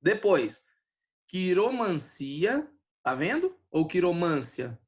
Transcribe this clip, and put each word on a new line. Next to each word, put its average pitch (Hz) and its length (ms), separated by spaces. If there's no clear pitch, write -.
Depois, 170 640
quiromancia, 185 1400
tá 131 120
vendo? 269 400
Ou 156 180
quiromância? 160 1000